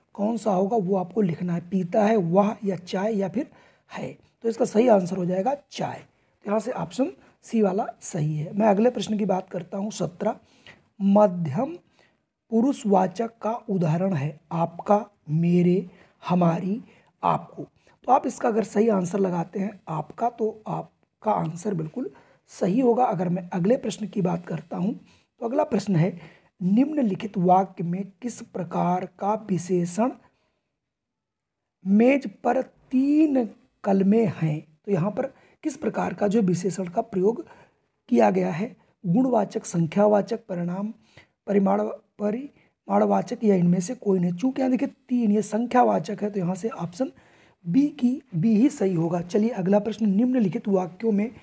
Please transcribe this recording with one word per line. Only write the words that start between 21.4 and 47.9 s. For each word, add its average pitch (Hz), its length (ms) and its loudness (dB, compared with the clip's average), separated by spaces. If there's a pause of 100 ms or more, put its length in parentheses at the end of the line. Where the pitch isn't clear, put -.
बिल्कुल 175 360 -6 (400)
सही 202 300 0
होगा। 240 260 4
अगर 180 240 -2
मैं 180 200 -4
अगले 190 280 2
प्रश्न 214 300 -8
की 208 140 -4
बात 175 240 -2
करता 160 320 -10
हूँ, 196 160 -2 (480)
तो 240 40 -4
अगला 277 180 0
प्रश्न 202 320 -2
है, 175 220 2 (440)
निम्नलिखित 220 760 0
वाक्य 180 460 2
में 175 200 -4 (180)
किस 233 220 -10
प्रकार 180 600 -4 (140)
का 202 140 -2 (160)
विशेषण 180 600 -2 (1700)
मेज 240 420 4 (160)
पर 254 180 0
तीन 277 840 0 (360)
कलमे 196 420 4
हैं? 156 340 -2 (260)
तो 208 60 -6
यहाँ 190 200 0
पर - 140 -4 (380)
किस 311 140 -6
प्रकार 185 360 -4
का 202 140 -2
जो 208 140 2
विशेषण 180 460 -2
का 226 140 -4
प्रयोग 220 440 -2 (640)
किया 226 200 4
गया 185 220 0
है, 185 240 -6 (280)
गुणवाचक, 220 600 0
संख्यावाचक, 202 840 0
परिणाम, 185 460 -6 (540)
परिमाण, 196 340 2 (380)
परिमाणवाचक 208 1200 -2
या 208 120 6
इनमें 175 240 4
से 208 160 -4
कोई 190 240 0
नहीं। 175 140 0
चूंकि 262 280 -2
यहाँ 262 100 0
देखिए 269 180 0 (200)
तीन, 240 220 2
ये 208 100 4
संख्यावाचक 220 800 0
है, 208 60 -2
तो 202 100 -6
यहाँ 180 160 0
से 220 140 -6
ऑप्शन 202 420 -6 (540)
बी 269 240 4
की, 254 320 -2 (140)